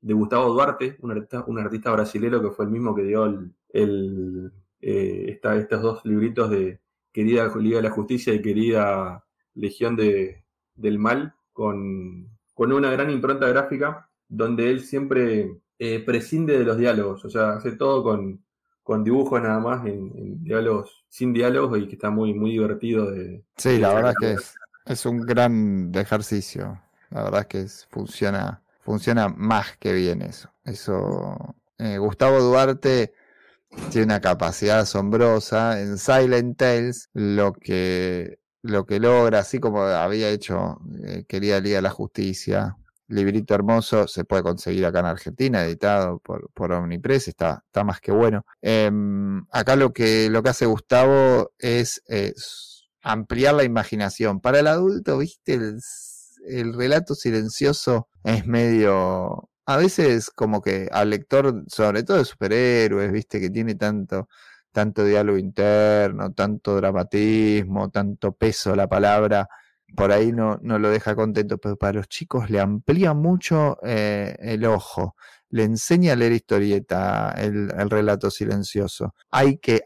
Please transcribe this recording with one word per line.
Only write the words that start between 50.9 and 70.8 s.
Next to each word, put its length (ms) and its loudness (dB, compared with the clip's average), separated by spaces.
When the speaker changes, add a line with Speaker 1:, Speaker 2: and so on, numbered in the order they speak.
Speaker 2:
es, 520 -2
eh, 260 -2
s-, 500 -18
ampliar 520 0
la 100 4
imaginación. 800 -2
Para 180 4
el 80 4
adulto, 520 2
¿viste? 340 -4
El 260 -4
el 280 -6
relato 420 0
silencioso 920 0
es 220 0
medio, 1040 2
a 120 0
veces 520 2
como 320 -2
que 300 -2
al 180 2
lector, 580 2
sobre 360 2
todo 140 2
de 80 4
superhéroes, 840 2
viste, 280 -4
que 100 -2
tiene 260 -2
tanto, 520 -4
tanto 320 0
diálogo 340 4
interno, 960 2
tanto 420 -2
dramatismo, 1120 0
tanto 440 -4
peso 420 0
la 120 2
palabra, 600 4
por 160 4
ahí 220 4
no, 280 -2
no 180 -2
lo 100 2